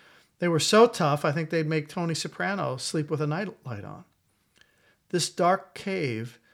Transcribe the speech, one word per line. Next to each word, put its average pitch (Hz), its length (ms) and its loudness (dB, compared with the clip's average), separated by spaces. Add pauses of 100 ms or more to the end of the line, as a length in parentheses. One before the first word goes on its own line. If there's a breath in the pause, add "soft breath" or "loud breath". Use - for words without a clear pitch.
(400 soft breath)
They 175 80 0
were 165 120 4
so 220 280 8
tough, 147 360 0
I 156 80 2
think 156 200 -4
they'd 160 160 0
make 151 220 -2
Tony 170 260 -4
Soprano 170 640 -4
sleep 147 340 -4
with 151 100 -2
a 151 60 0
night 180 220 -2 (160)
light 101 200 -10
on. 101 200 -16 (1040 soft breath)
This 175 200 -2
dark - 460 2
cave 131 640 -6 (140 soft breath)